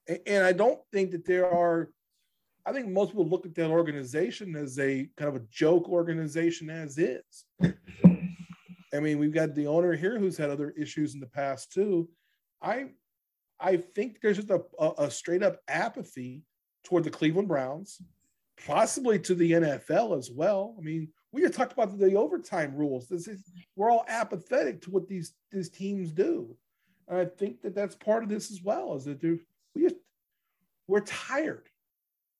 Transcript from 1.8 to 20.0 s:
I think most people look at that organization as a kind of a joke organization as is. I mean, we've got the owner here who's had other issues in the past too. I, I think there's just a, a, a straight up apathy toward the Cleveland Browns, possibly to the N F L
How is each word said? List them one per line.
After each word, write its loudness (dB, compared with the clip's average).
I -2
think -4
most 0
people 0
look -2
at -16
that 0
organization -2
as -8
a 0
kind -4
of -2
a -10
joke 4
organization -2
as -8
is. -4
I -2
mean, 0
we've 2
got 0
the 0
owner 2
here -2
who's 0
had -2
other -4
issues -4
in -14
the -14
past -6
too. 0
I, -4
I 2
think -6
there's 2
just -6
a, 2
a, 2
a -4
straight -2
up 2
apathy -6
toward 2
the -4
Cleveland 0
Browns, -4
possibly 4
to 0
the 6
N 6
F 0
L 2